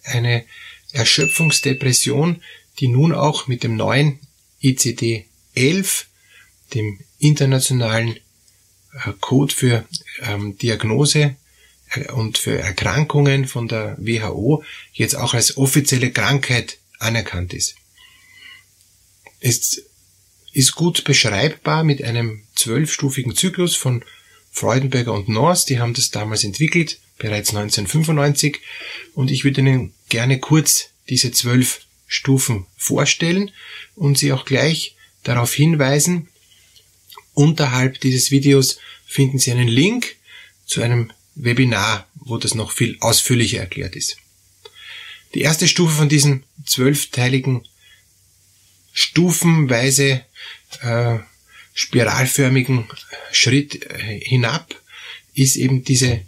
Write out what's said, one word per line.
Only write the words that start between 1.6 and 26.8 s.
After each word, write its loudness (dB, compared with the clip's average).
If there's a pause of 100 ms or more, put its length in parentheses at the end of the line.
die 2
nun 4
auch 0
mit -4
dem -2
neuen 2 (420)
I 4
C -2
D -4 (300)
elf, 0 (680)
dem -4 (180)
internationalen, 2 (760)
äh, -10
Code 2
für, 0 (340)
ähm, -8
Diagnose, 2 (540)
äh, -6
und -4
für -2
Erkrankungen 0
von -6
der -6
W -2
H -4
O, 0 (300)
jetzt -2
auch -2
als 0
offizielle 2
Krankheit 0 (220)
anerkannt -4
ist. -6 (1600)
Es -4 (680)
ist 2
gut -2
beschreibbar 0
mit 0
einem -4 (100)
zwölfstufigen -2
Zyklus -2
von -2 (500)
Freudenberger 0
und -4
Noers. 2
Die 0
haben -2
das -2
damals -4
entwickelt, -2 (180)